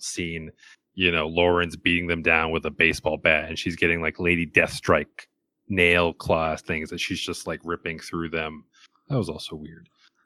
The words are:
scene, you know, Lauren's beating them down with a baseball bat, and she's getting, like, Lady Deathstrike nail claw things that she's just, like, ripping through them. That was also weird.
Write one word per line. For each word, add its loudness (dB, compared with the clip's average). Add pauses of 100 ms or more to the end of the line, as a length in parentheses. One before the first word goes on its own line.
scene, -8 (440)
you 2
know, 0
Lauren's 4
beating 0
them 0
down 2
with -2
a -6
baseball 0
bat, 2
and -6
she's -4
getting, 2
like, -4
Lady 2
Deathstrike 0 (400)
nail 4
claw 0
things -8
that -8
she's -6
just, -8
like, -6
ripping -8
through -6
them. -6 (440)
That 0
was 0
also -10
weird. -16 (380)